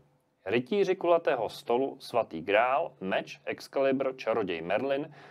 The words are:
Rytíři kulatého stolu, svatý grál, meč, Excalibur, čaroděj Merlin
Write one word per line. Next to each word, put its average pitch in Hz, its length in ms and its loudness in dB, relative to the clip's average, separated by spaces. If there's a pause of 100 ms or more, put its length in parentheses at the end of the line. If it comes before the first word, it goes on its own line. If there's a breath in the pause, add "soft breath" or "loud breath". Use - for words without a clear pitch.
(460)
Rytíři 185 500 2
kulatého 165 520 2
stolu, 127 520 -2
svatý 110 400 -2
grál, 101 600 2
meč, 104 440 -4
Excalibur, 135 720 -2
čaroděj 104 440 -2
Merlin 135 520 -2 (180 loud breath)